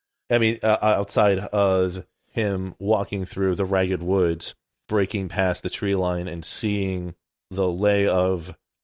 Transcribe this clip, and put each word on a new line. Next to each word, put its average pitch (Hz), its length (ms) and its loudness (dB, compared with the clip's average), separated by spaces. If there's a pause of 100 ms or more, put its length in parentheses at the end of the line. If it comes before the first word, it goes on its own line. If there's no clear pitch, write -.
(300)
I 120 80 4
mean, 113 240 2
uh, 107 180 4
outside 104 580 2
of 95 680 0 (240)
him 95 480 -2
walking 98 460 -2
through 95 320 0
the 98 80 0
ragged 92 380 0
woods, 87 520 0 (340)
breaking 98 400 0
past 92 340 0
the 92 80 -4
tree 98 240 -2
line 90 340 -2
and 82 160 -8
seeing 95 680 -4 (360)
the 92 180 0
lay 101 380 2
of 92 500 0 (280)